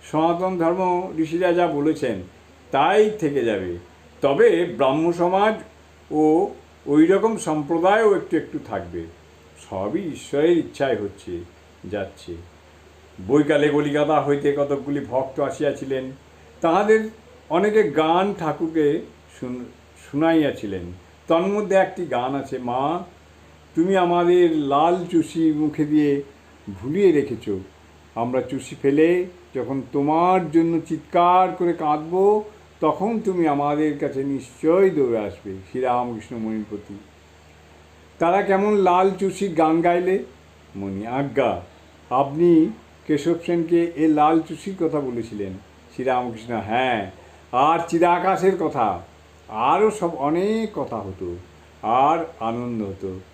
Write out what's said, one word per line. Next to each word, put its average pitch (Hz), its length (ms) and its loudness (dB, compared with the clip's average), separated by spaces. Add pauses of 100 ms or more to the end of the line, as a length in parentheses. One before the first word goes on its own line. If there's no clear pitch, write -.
(120)
সনাতন 170 460 0
ধর্ম 180 600 0
ঋষিরা 165 340 0
যা 175 140 2
বলেছেন 143 560 -2 (480)
তাই 196 480 4
থেকে 143 260 -2
যাবে, 95 340 -2 (420)
তবে 175 440 4
ব্রাহ্ম 139 480 0
সমাজ 190 420 2 (560)
ও 156 380 4 (380)
ওই 151 200 6
রকম 196 300 2
সম্প্রদায়ও 175 800 2
একটু 160 200 -4
একটু 151 300 -4
থাকবে। 87 400 -8 (640)
সবই 104 300 -4
ঈশ্বরের 160 580 0
ইচ্ছায় 135 380 -2
হচ্ছে, 95 480 -10 (460)
যাচ্ছে। 92 440 -10 (920)
বৈকালে 147 420 2
কলিকাতা 147 540 0
হইতে 143 300 0
কতকগুলি 143 580 -4
ভক্ত 131 300 -4
আসিয়াছিলেন, 135 720 -4 (480)
তাহাদের 208 480 2 (400)
অনেকে 196 420 2
গান 170 480 2
ঠাকুরকে 160 640 0 (400)
শুন-, 123 240 -8 (460)
শুনাইয়াছিলেন। 143 720 0 (460)
তন্মধ্যে 190 480 0
একটি 185 300 0
গান 127 280 -4
আছে, 131 240 -6
"মা, 135 460 -4 (680)
তুমি 185 220 2
আমাদের 175 600 4
লাল 156 500 2
চুষি 160 460 0
মুখে 151 320 -2
দিয়ে 147 380 2 (580)
ভুলিয়ে 170 320 2
রেখেছ। 120 380 -2 (640)
আমরা 123 280 -2
চুষি 131 400 -10
ফেলে 160 440 4 (280)
যখন 131 280 -6 (100)
তোমার 160 580 2
জন্য 165 380 2
চিৎকার 175 680 2
করে 175 160 0
কাঁদব, 165 720 0 (380)
তখন 190 400 0
তুমি 180 280 0
আমাদের 147 500 0
কাছে 139 260 -4
নিশ্চয়ই 156 640 0
দৌড়ে 127 280 0
আসবে।" 98 360 -8 (160)
শ্রীরামকৃষ্ণ 123 640 -4
মণির 110 320 -6
প্রতি, 101 300 -14 (1200)
তারা 175 240 2
কেমন 196 320 2
লাল 185 360 4 (100)
চুষির 190 340 -4
গান 160 260 2
গাইলে? 175 440 0 (520)
মণি, 98 300 -8
আজ্ঞা, 123 540 -2 (500)
আপনি 160 580 4 (380)
কেশব 151 280 0 (120)
সেনকে 170 500 0
এ 156 120 2
লাল 156 320 4
চুষির 165 400 -10
কথা 156 200 -2
বলেছিলেন। 113 520 -8 (420)
শ্রীরামকৃষ্ণ, 120 680 -4
হ্যাঁ, 110 500 -2 (420)
আর 151 260 4 (100)
চিদাকাশের 175 680 2
কথা, 120 460 -2 (460)
আরও 156 420 2
সব 170 240 -4
অনেক 180 640 -2
কথা 117 160 -6
হতো, 92 400 -8 (460)
আর 139 420 2 (160)
আনন্দ 117 420 -4
হতো 95 260 -8 (260)